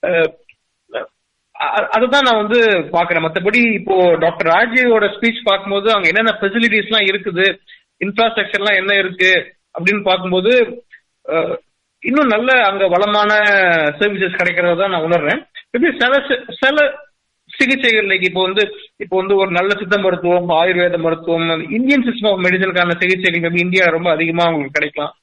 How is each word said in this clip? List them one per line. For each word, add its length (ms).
ஆ, 60
அ-, 240
அதுதான் 360
நான் 240
வந்து 320
பாக்குறேன். 340
மத்தபடி 480
இப்போ 420
டாக்டர் 380
ராஜேவோட 520
ஸ்பீச் 380
பார்க்கும்போது 500
அவங்க 140
என்னென்ன 340
ஃபெசிலிட்டிஸ் 420
எல்லாம் 180
இருக்குது, 580
இன்ஃப்ராஸ்ட்ரக்சர் 540
எல்லாம் 160
என்ன 200
இருக்கு 580
அப்படின்னு 240
பார்க்கும்போது, 800
ஆ, 280
இன்னும் 280
நல்ல 380
அங்க 220
வளமான 460
சர்வீசஸ் 440
கிடைக்கிறத 340
தான் 120
நான் 140
உணர்றேன். 440
Maybe 220
சில 180
சி-, 320
சில 440
சிகிச்சைகள் 600
like 180
இப்போ 180
வந்து, 340
இப்போ 200
வந்து 180
ஒரு 160
நல்ல 280
சித்த 180
மருத்துவம், 520
ஆயுர்வேத 480
மருத்துவம், 760
இந்தியன் 320
சிஸ்டம் 260
ஆஃப் 160
மெடிசனுக்கான 540
சிகிச்சைகள் 520
maybe 80
இந்தியா 260
ரொம்ப 260
அதிகமா 320
அவங்களுக்கு 360
கிடைக்கலாம். 440